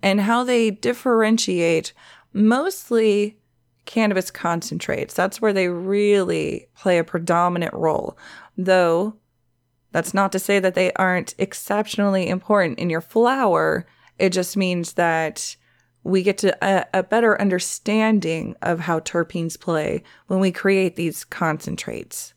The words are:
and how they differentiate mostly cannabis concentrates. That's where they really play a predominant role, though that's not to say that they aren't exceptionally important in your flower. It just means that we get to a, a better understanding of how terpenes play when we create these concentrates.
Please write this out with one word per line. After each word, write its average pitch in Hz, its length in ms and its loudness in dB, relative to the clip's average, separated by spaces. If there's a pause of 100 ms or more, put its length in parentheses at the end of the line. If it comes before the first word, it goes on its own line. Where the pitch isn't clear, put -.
and 196 180 2
how 233 240 2
they 240 260 2
differentiate 214 1200 0 (400)
mostly 220 1080 0 (460)
cannabis 208 440 0
concentrates. - 840 -6
That's 190 280 -2
where 214 120 2
they 190 120 2
really 180 1080 0
play 180 220 2
a 165 60 2
predominant 175 720 0
role, - 420 -2 (400)
though 185 600 2 (760)
that's 165 240 -4
not 196 180 2
to 190 60 -2
say 202 220 2
that 185 140 0
they 185 180 0
aren't 180 460 0
exceptionally 202 920 -2
important 185 500 0
in 175 120 -2
your 165 100 -2
flower. 180 840 2 (340)
It 190 120 2
just 180 260 -2
means 180 360 -2
that 160 640 -2 (480)
we 185 180 2
get 196 160 0
to 196 260 0
a, 190 300 2
a 190 80 2
better 220 360 2
understanding 196 1200 0
of 165 180 -2
how 165 200 -2
terpenes 165 600 -4
play 160 420 -2 (260)
when 190 120 0
we 190 120 2
create 190 440 0
these - 280 -4
concentrates. - 1120 -6